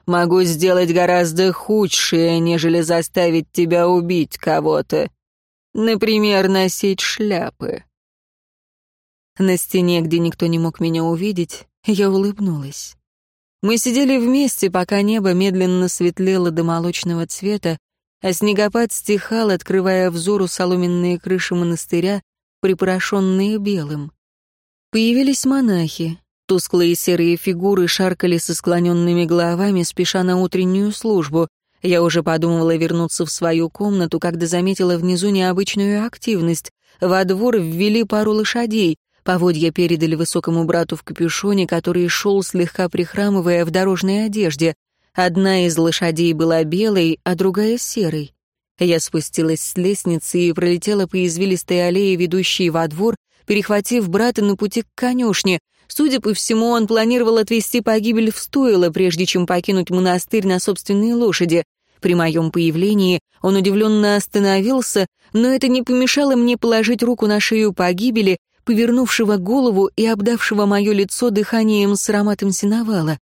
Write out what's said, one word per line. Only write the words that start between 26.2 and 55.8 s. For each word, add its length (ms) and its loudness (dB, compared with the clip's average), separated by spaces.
Тусклые 480 2
серые 440 0
фигуры 500 0
шаркали 480 0
со 180 -4
склонёнными 680 0
головами, 580 0
спеша 400 -2
на 140 0
утреннюю 560 0
службу. 560 -2
Я 200 2
уже 200 2
подумывала 540 0
вернуться 480 -2
в 60 -8
свою 400 -2
комнату, 500 -2
когда 260 -4
заметила 520 0
внизу 320 0
необычную 760 0
активность. 640 -4
Во 240 2
двор 340 0
ввели 460 0
пару 280 0
лошадей. 680 -2
Поводья 480 0
передали 460 0
высокому 480 -2
брату 320 -2
в 60 -12
капюшоне, 640 -2
который 420 -2
шёл, 340 0
слегка 480 -2
прихрамывая, 720 0
в 60 -6
дорожной 560 0
одежде. 480 -2
Одна 500 2
из 140 0
лошадей 560 0
была 300 2
белой, 600 0
а 120 -2
другая — 420 0
серой. 560 -4
Я 220 2
спустилась 600 -2
с 160 -8
лестницы 640 -2
и 120 2
пролетела 540 0
по 180 -2
извилистой 640 -2
аллее, 280 0
ведущей 520 0
во 200 0
двор, 260 -2
перехватив 640 0
брата 320 0
на 140 2
пути 260 -4
к 120 -10
конюшне. 640 0